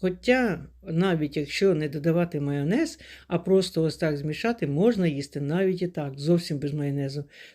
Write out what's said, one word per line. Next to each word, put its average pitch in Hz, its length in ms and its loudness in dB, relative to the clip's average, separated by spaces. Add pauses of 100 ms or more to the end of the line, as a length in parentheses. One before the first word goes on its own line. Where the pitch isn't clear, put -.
хоча, 190 680 0 (160)
навіть 165 540 0
якщо 175 380 2
не 151 140 0
додавати 160 520 0
майонез, 143 600 0 (280)
а 175 100 0
просто 185 440 2
ось 156 140 0
так 156 200 0
змішати, 151 500 -2
можна 185 400 2
їсти 139 340 -4
навіть 180 420 0
і 175 60 0
так, 143 300 -8
зовсім 165 400 0
без 143 160 -4
майонезу. 143 500 -2 (300)